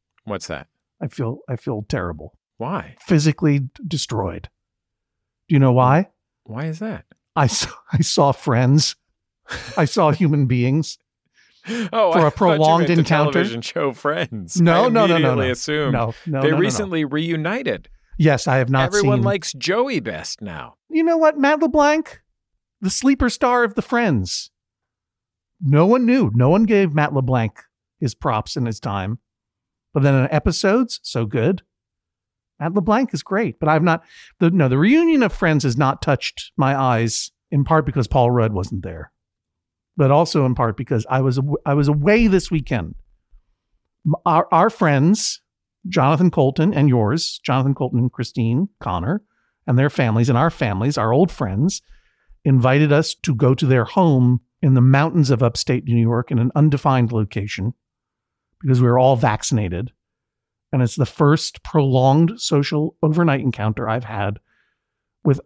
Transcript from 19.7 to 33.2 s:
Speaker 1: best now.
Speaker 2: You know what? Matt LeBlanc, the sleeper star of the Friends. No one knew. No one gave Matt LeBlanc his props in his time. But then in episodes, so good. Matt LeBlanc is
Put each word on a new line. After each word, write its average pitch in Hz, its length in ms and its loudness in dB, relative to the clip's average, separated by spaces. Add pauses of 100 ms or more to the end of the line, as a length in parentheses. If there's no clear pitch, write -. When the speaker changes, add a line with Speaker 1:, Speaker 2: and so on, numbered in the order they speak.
Speaker 1:
best 82 400 -10
now. 80 360 -14 (120)
Speaker 2:
You 320 140 -2
know 330 160 0
what? 311 180 2
Matt 285 240 0
LeBlanc, 302 640 0 (580)
the 190 80 -4
sleeper 262 400 0
star 247 360 0
of 208 100 -4
the - 80 -4
Friends. 170 680 -2 (1080)
No 147 240 2
one 240 220 2
knew. 240 280 2
No 123 140 4
one 190 160 4
gave 196 300 2
Matt 147 180 0
LeBlanc 127 480 -2 (400)
his 139 140 -4
props 110 420 -4
in 131 80 -2
his 113 160 -6
time. 101 380 -6 (760)
But 139 100 0
then 139 120 4
in 131 180 0
episodes, 196 680 -2
so 117 240 -6
good. 143 360 -2 (960)
Matt 165 160 -6
LeBlanc 214 400 0
is 143 80 -8